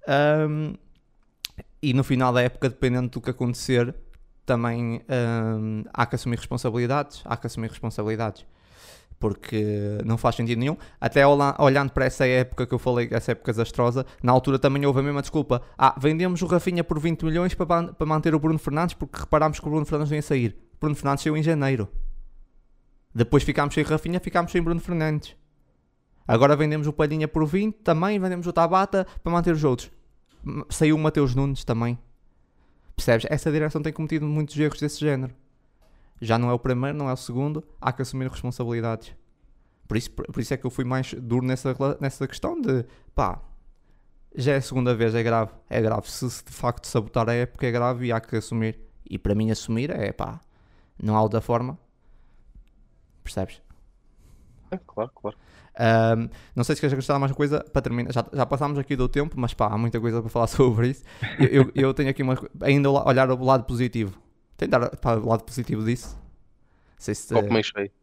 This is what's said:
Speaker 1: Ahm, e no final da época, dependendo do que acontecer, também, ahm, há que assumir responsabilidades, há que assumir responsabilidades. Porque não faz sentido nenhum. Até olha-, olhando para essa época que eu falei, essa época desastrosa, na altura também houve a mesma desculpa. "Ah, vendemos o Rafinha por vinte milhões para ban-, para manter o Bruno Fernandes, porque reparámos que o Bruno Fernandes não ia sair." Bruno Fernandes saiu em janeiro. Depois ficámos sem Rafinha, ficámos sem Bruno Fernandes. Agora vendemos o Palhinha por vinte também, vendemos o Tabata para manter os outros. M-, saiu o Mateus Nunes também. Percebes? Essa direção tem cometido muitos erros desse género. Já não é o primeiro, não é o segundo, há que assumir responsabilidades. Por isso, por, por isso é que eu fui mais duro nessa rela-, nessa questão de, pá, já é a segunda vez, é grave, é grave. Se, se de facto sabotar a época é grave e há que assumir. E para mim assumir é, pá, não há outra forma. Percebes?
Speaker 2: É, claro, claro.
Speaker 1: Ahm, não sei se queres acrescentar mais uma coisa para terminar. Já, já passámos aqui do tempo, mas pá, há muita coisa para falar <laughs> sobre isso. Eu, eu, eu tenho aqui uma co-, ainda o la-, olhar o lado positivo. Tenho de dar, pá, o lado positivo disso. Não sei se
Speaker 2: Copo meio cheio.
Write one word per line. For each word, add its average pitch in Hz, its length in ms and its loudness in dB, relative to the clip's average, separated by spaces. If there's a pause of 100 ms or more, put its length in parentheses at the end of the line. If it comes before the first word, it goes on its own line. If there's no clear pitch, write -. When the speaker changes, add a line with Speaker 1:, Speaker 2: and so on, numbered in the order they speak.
Speaker 1:
Ahm, 151 640 0 (1040)
e 139 140 0
no 135 80 4
final 127 300 2
da 123 100 4
época, 123 260 0
dependendo 123 420 0
do - 100 -10
que - 100 -6
acontecer, 123 640 0 (520)
também, 117 640 -2
ahm, 110 840 -2
há 120 140 0
que - 80 -8
assumir 120 220 -2
responsabilidades, 123 880 -4
há 120 100 -4
que - 100 -10
assumir 113 220 -8
responsabilidades. 110 760 -6 (760)
Porque 104 880 -2
não 113 120 0
faz 117 180 2
sentido 117 240 -2
nenhum. 139 180 -2 (220)
Até - 280 4
olha-, 143 320 6
olhando 139 320 4
para 135 160 0
essa 131 200 0
época 127 400 0
que - 80 -4
eu 120 40 0
falei, 120 340 0
essa 117 200 -2
época - 200 -4
desastrosa, 120 540 0 (160)
na 123 100 4
altura 131 260 4
também 139 280 2
houve 135 140 4
a - 20 0
mesma 143 180 -2
desculpa. 131 400 -2 (160)
"Ah, 135 220 6
vendemos 160 420 0
o 185 60 -2
Rafinha 175 360 0
por 165 160 -2
vinte 160 260 -2
milhões 170 300 0
para 175 120 -2
ban-, 170 260 0
para - 140 -4
manter 156 280 2
o 156 60 4
Bruno 160 180 2
Fernandes, 151 360 -2
porque - 260 -10
reparámos 151 400 2
que - 60 -8
o 151 40 -4
Bruno 156 140 0
Fernandes 151 260 -2
não 151 60 -2
ia 151 60 -2
sair." 123 340 0 (240)
Bruno 147 160 -2
Fernandes 139 260 -2
saiu 151 140 0
em 156 60 0
janeiro. 135 440 2 (1300)
Depois 117 280 4
ficámos 143 320 0
sem 151 100 2
Rafinha, 165 360 -2
ficámos 175 320 -2
sem 180 100 2
Bruno 170 180 0
Fernandes. 156 560 -2 (880)
Agora 135 300 6
vendemos 151 300 0
o 151 60 -2
Palhinha 156 360 0
por 156 160 0
vinte 196 380 -2
também, 185 360 2
vendemos 180 280 -2
o 175 80 -4
Tabata 185 520 2 (160)
para 170 100 -2
manter 175 200 2
os 156 120 0
outros. 127 260 0 (520)
M-, 143 280 -8
saiu 156 260 4
o - 20 2
Mateus 151 360 2
Nunes 139 280 0
também. 117 360 -2 (1000)
Percebes? 117 320 2
Essa 151 240 0
direção 151 300 0
tem 151 100 -4
cometido 156 320 -4
muitos 151 340 -2
erros 147 220 0
desse 147 200 -4
género. 131 340 -2 (880)
Já 113 160 2
não 120 120 2
é - 20 4
o 120 60 2
primeiro, 131 400 -2
não 143 100 -2
é 127 60 0
o - 20 -10
segundo, 143 480 -4 (160)
há - 140 0
que 135 80 -4
assumir 131 260 -4
responsabilidades. 117 840 -4 (760)
Por 107 80 0
isso, - 140 -2
por, - 160 -10
por - 120 -10
isso 123 140 -2
é 135 60 -2
que 131 80 -6
eu 123 40 -2
fui 131 140 -4
mais 127 300 -2
duro 127 320 0
nessa 127 260 -2
rela-, 135 260 0
nessa 135 300 -4
questão - 320 -6
de, 131 240 0 (300)
pá, 104 260 0 (960)
já 139 160 0
é 139 40 2
a 135 40 0
segunda 127 340 0
vez, 113 200 0
é 117 80 0
grave, 113 280 0 (200)
é 117 100 0
grave. 110 300 -2
Se, 127 200 -6
se - 140 -14
de - 80 -20
facto - 340 -4
sabotar 113 440 -2
a - 20 0
época 120 340 -2
é 120 40 0
grave 120 360 -2
e 117 60 0
há 113 80 0
que - 160 -6
assumir. 110 420 -4 (300)
E 101 100 -8
para 101 160 0
mim 110 160 0
assumir 113 400 -4
é, 117 220 -4
pá, - 280 -10 (640)
não 107 140 2
há 110 60 4
outra 110 180 0
forma. 120 380 -4 (1500)
Percebes? - 380 -8 (1080)
Speaker 2:
É, 190 160 -8
claro, 113 280 -6
claro. - 220 -10 (420)
Speaker 1:
Ahm, 113 500 4 (260)
não 123 100 0
sei 151 100 0
se - 80 -8
queres 139 100 2
acrescentar 139 260 0
mais 139 140 0
uma 139 40 -6
coisa 147 360 0
para 139 80 2
terminar. 123 320 -4
Já, 120 180 -2
já 135 140 0
passámos 143 340 -2
aqui 139 160 -4
do 127 140 0
tempo, 143 320 -2
mas 120 140 -2
pá, 110 140 2
há 107 100 -2
muita 117 200 0
coisa 117 220 -2
para 113 80 -6
falar 117 200 0
<laughs> - 0 -
sobre 123 420 4
isso. - 120 -8 (360)
Eu, 131 100 6
eu, 131 260 6
eu 135 200 4
tenho 135 160 0
aqui 135 120 -2
uma 131 140 0
co-, - 120 -10 (120)
ainda 139 300 4
o - 20 4
la-, 139 160 4
olhar 131 220 4
o 127 120 0
lado 131 220 4
positivo. 117 560 -4 (360)
Tenho - 140 -2
de 127 80 4
dar, 120 180 -2
pá, 120 180 0
o 113 120 0
lado 135 160 2
positivo 113 420 -6
disso. 120 320 -4
Não - 800 -20
sei - 160 -6
se - 180 -10
Speaker 2:
Copo 107 180 2
meio 110 140 2
cheio. 101 260 -6 (120)